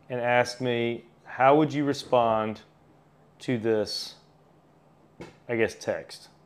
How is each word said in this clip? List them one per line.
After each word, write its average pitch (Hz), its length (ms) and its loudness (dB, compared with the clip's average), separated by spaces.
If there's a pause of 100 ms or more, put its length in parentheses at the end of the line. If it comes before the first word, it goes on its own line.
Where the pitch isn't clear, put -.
(100)
and 123 100 -6
asked 120 400 0
me 117 440 -2 (340)
how 135 160 8
would 151 180 4
you 143 120 -2
respond 113 800 0 (760)
to 123 200 -4
this, 107 580 -2 (1300)
I 123 60 -4
guess, 113 220 2
text - 540 -10 (160)